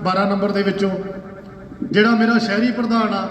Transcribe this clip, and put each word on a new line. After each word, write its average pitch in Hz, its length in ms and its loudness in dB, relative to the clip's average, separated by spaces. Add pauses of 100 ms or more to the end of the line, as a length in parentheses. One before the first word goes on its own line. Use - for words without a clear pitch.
ਬਾਰਾਂ 190 240 2
ਨੰਬਰ 202 240 0
ਦੇ 196 120 0
ਵਿੱਚੋਂ, 196 280 0 (1000)
ਜਿਹੜਾ 214 200 4
ਮੇਰਾ 226 260 4
ਸ਼ਹਿਰੀ 208 340 2
ਪ੍ਰਧਾਨ 226 420 0
ਆ। 190 180 -4